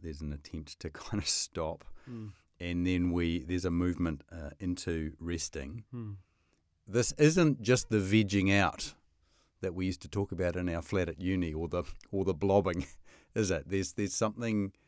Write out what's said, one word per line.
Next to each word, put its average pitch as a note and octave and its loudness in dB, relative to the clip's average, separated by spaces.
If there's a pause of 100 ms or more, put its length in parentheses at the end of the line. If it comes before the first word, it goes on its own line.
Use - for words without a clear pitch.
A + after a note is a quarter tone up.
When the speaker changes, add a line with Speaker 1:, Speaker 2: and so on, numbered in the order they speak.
Speaker 1:
there's D#2 -10
an D2+ -6
attempt - -12
to D#2 -8
<laughs> - -
kind - -6
of - -4
stop, - -4 (260)
Speaker 2:
Mm. A2 -12 (280)
Speaker 1:
and F2 0
then F2+ 2
we, E2+ 2
there's F2 -2
a F2 0
movement, F2 0 (100)
uh, D#2 -10
into E2+ -4
resting. E2 -8 (100)
Speaker 2:
Mm. G#2+ -10 (680)
Speaker 1:
This A2+ 2
isn't D#3 6
just A#2+ 2
the A2 4
vegging G2 4
out G2 2 (680)
that F#2 -2
we F#2 -2
used F#2 -2
to - -14
talk G2+ -2
about F2 0
in F2+ 0
our E2+ -2
flat F2 0
at - -8
uni, F2+ 0
or D#2+ -2
the, F2 -2 (260)
or F#2+ 0
the F#2+ 2
blobbing, F#2 4 (240)
<laughs> - -20
is G#2 0
it? D#2 -2
There's, F#2+ -2
there's G#2 -4
something, G#2+ -2 (160)